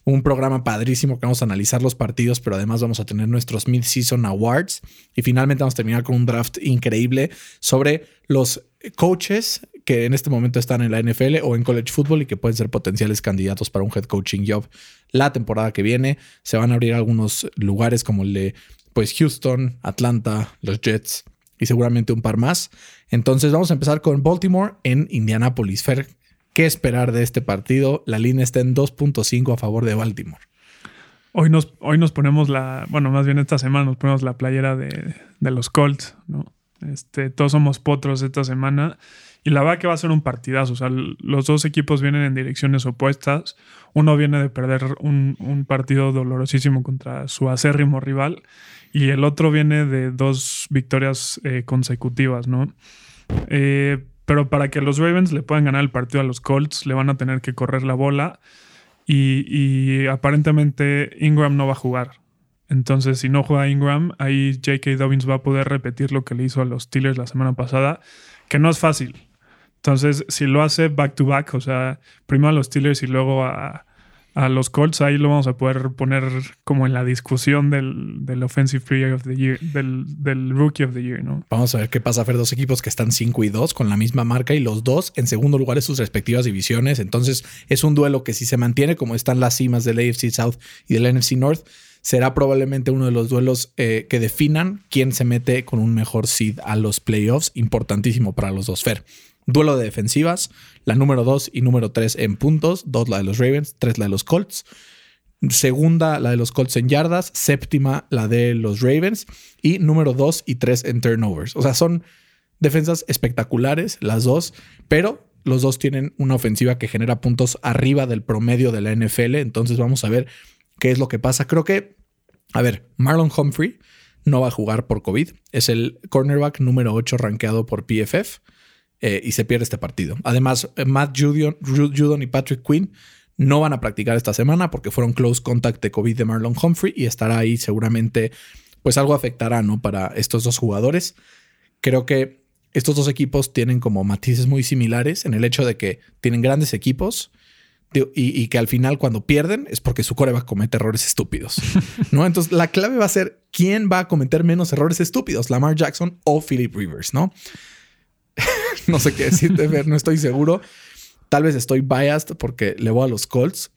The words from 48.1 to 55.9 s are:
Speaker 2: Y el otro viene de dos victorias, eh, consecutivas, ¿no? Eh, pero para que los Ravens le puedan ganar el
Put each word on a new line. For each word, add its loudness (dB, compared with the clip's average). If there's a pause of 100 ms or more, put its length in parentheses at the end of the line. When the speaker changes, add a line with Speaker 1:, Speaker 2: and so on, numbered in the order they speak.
Speaker 2:
Y 2
el 2
otro 2
viene 4
de -2
dos -2
victorias, -2
eh, -4
consecutivas, -2
¿no? -2 (760)
Eh, 0 (200)
pero 2
para 0
que -4
los 0
Ravens 2
le -2
puedan 2
ganar 2
el 0